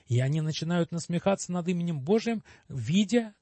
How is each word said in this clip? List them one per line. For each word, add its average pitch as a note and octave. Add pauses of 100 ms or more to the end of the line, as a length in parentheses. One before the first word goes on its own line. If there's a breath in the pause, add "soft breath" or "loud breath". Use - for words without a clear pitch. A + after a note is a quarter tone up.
И A#2+
они C#3+
начинают D#3+
насмехаться F3
над F3
именем E3+
Божьим, G#3+ (260 soft breath)
видя, G3